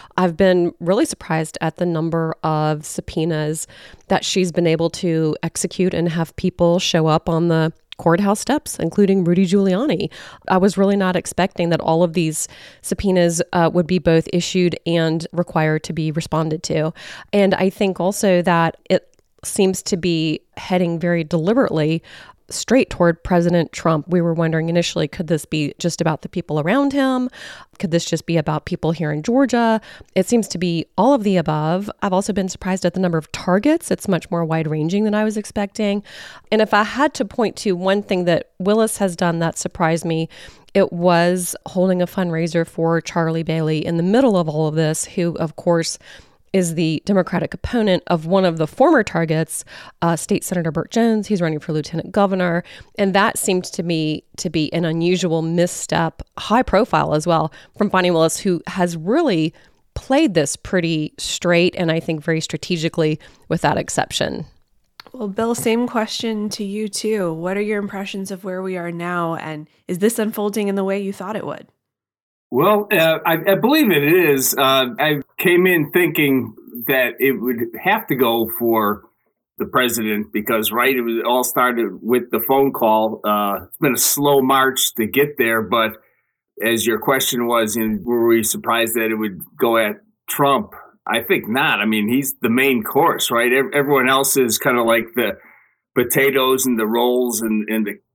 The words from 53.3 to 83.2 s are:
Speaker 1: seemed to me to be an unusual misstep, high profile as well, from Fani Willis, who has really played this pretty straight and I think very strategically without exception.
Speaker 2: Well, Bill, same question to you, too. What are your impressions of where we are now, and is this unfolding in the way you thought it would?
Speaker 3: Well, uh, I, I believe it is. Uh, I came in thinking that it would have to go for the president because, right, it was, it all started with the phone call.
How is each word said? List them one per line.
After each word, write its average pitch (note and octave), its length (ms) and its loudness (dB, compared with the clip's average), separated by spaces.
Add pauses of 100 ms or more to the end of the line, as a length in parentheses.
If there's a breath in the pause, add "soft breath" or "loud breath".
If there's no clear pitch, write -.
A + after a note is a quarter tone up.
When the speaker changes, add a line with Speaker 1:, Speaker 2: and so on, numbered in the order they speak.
Speaker 1:
seemed F#3 260 0
to - 180 -8
me D#3+ 420 -2 (120)
to - 140 -6
be D#3 220 -2
an E3+ 120 0
unusual E3 580 0
misstep, E3+ 800 -2 (160)
high A#3+ 240 2
profile D#3+ 520 2
as D3+ 120 0
well, D#3+ 260 2 (260 loud breath)
from G#3 120 0
Fani F3+ 200 2
Willis, D#3+ 280 2
who F3+ 280 -2
has F3+ 300 -2
really F3+ 580 0 (400 soft breath)
played C4+ 400 2
this D3+ 220 0
pretty E3 640 -2
straight F3 580 0
and E3+ 140 0
I D#3+ 100 0
think D#3+ 220 -6
very D#3+ 180 -2
strategically D#3+ 800 -2 (300 soft breath)
without D3 300 0
exception. - 680 -4 (640)
Speaker 2:
Well, A#3 160 -8
Bill, A3+ 260 -2
same A#3 320 0
question A3 640 -4
to G#3 140 -8
you, G#3 240 -6
too. G3+ 460 -4
What F3+ 240 -4
are G#3 40 -2
your G#3+ 160 -2
impressions G3 520 -8
of F#3+ 140 -12
where F#3 180 -8
we F#3 160 -6
are F3 120 -6
now, E3+ 440 -4
and D#3 340 -10 (180)
is F3+ 120 -4
this G#3+ 200 2
unfolding G#3 500 -2
in G3 60 0
the G3 100 -2
way G3 180 -2
you G3 100 -6
thought G3+ 240 -10
it - 80 -8
would? - 220 -10 (840)
Speaker 3:
Well, G3+ 400 4
uh, D#3+ 360 4
I, E3 260 2
I - 40 4
believe C4 340 4
it D3 140 4
is. D3 500 4
Uh, C3+ 320 2 (120)
I D3 240 0 (200)
came F3+ 240 4
in E3 240 2
thinking C#3+ 640 2 (320)
that B2+ 320 0
it C3+ 140 4
would A#2+ 260 -2 (240)
have G3+ 240 0
to D3+ 80 -2
go A#2 340 0 (100)
for A2 440 0 (560)
the G#2+ 80 -6
president A2 640 -2
because, G#2+ 400 -2
right, B2+ 240 2
it B2 60 0
was, A#2 160 -2
it G#2+ 80 -4
all B2 180 2
started A#2 560 0
with A#2+ 300 0
the - 180 0
phone C#3 240 4
call. A2 520 0